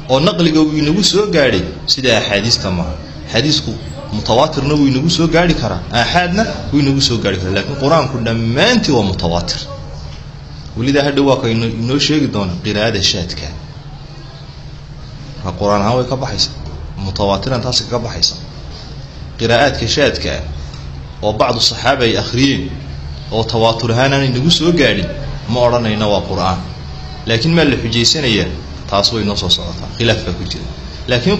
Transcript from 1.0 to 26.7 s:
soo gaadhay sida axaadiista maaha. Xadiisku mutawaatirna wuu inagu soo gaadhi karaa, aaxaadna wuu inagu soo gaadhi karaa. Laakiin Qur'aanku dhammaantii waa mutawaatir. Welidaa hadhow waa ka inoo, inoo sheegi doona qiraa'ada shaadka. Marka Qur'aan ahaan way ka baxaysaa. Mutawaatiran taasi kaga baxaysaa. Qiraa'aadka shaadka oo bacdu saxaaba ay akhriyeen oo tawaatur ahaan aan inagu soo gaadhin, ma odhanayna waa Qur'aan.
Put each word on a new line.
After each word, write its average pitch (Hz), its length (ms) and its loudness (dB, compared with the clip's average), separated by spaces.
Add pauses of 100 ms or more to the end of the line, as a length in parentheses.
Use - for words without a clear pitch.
soo 196 240 4
gaadhay 135 340 4 (260)
sida 123 300 2
axaadiista 104 540 0
maaha. 82 220 -2 (400)
Xadiisku 127 380 0 (420)
mutawaatirna 135 600 2
wuu 147 140 6
inagu 147 220 2
soo 165 180 4
gaadhi 165 260 4
karaa, 98 260 0 (140)
aaxaadna 175 500 2 (300)
wuu 143 60 4
inagu 139 220 4
soo 120 160 2
gaadhi 95 200 0
karaa. 92 180 -2
Laakiin 101 260 -2
Qur'aanku 139 440 2
dhammaantii 123 680 2
waa 120 120 4
mutawaatir. 87 560 -2 (1200)
Welidaa 139 260 4
hadhow 143 240 2
waa 131 100 6
ka 127 120 -2
inoo, 113 200 0
inoo 117 300 0
sheegi 147 280 2
doona 101 260 -2 (100)
qiraa'ada 104 400 0
shaadka. 80 440 -2 (2000)
Marka 90 160 -4
Qur'aan 101 220 4
ahaan 113 160 2
way 127 120 2
ka - 60 -2
baxaysaa. 117 380 -2 (440)
Mutawaatiran 98 640 0
taasi 123 220 -2
kaga 120 160 -2
baxaysaa. 107 400 -4 (1000)
Qiraa'aadka 117 480 2
shaadka 113 460 0 (880)
oo 104 120 0
bacdu 120 260 2
saxaaba 123 460 0
ay 110 120 2
akhriyeen 123 520 0 (640)
oo 110 120 0
tawaatur 113 480 2
ahaan 131 220 4
aan 139 120 2
inagu 135 260 2
soo 165 200 4
gaadhin, 110 360 4 (420)
ma 120 100 2
odhanayna 113 480 2
waa 98 140 4
Qur'aan. 90 380 0 (680)